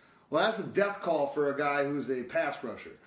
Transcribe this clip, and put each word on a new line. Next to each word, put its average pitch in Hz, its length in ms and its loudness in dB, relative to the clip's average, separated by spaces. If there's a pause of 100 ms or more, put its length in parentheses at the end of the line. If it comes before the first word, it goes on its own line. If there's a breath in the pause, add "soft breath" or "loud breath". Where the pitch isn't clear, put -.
(300 soft breath)
Well, 165 140 4
that's 220 140 2
a 180 80 -4
death 196 360 0
call 156 240 2
for 143 260 0
a 131 60 -4
guy 143 260 2
who's 139 260 -2
a 127 120 -2
pass 151 420 -2
rusher. 98 280 -10 (140 loud breath)